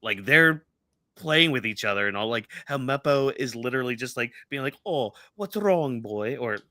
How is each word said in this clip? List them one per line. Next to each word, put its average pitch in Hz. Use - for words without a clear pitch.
like, 101
they're 156
playing 160
with 123
each 110
other 101
and 101
all, 107
like, 117
how 143
Meppo 135
is 123
literally 123
just, 120
like, 123
being 139
like, 135
Oh, 139
what's 208
wrong, 170
boy? 107